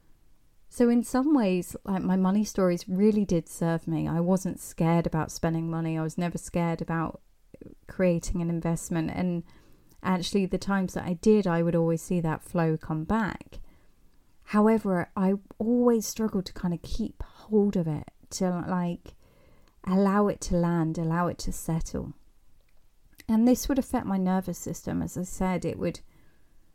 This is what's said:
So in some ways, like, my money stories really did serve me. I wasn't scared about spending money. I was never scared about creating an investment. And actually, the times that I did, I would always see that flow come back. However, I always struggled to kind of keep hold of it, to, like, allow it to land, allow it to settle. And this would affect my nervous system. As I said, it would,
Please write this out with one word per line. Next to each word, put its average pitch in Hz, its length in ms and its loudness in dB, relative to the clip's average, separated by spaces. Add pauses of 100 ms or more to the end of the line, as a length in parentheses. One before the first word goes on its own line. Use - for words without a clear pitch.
(720)
So 240 180 2
in 240 140 4
some 262 320 2
ways, 185 500 2
like, 190 180 -2
my 185 140 2
money 190 280 2
stories 180 440 0
really 208 380 4
did 170 200 0
serve 165 400 -2
me. 156 220 0
I 165 120 0
wasn't 180 380 0
scared 170 480 0
about 160 240 -2
spending 165 380 -2
money. 160 300 -2
I 160 40 -2
was 160 140 -6
never 175 220 -4
scared 170 420 -2
about 165 400 -4 (680)
creating 175 520 0
an 170 80 0
investment. 165 640 -2
And 175 300 -2 (600)
actually, 185 440 0
the 185 100 -2
times 190 380 -2
that - 100 -6
I 180 100 -4
did, 208 320 4
I 170 160 2
would 170 120 2
always 165 260 2
see 180 200 -2
that 160 220 -2
flow 160 360 0
come 156 260 -6
back. - 540 -4 (840)
However, 214 680 2
I 190 200 2 (240)
always 233 480 2
struggled 208 400 -2
to - 80 -16
kind 175 180 -4
of 165 80 -6
keep - 420 -4
hold 202 540 0
of 170 100 0
it, 151 240 -6 (200)
to, 180 360 -2
like, 175 480 -4 (720)
allow 196 440 4
it - 140 -4
to - 140 0
land, 170 400 2
allow 170 300 0
it - 140 -4
to 180 120 -4
settle. - 600 -6 (1120)
And 220 180 4
this 247 220 4
would 269 100 0
affect - 280 -2
my 196 100 0
nervous 185 420 0
system. - 440 -6
As 170 160 -8
I 180 60 -6
said, 185 400 -2
it - 140 -4
would, - 220 -6 (760)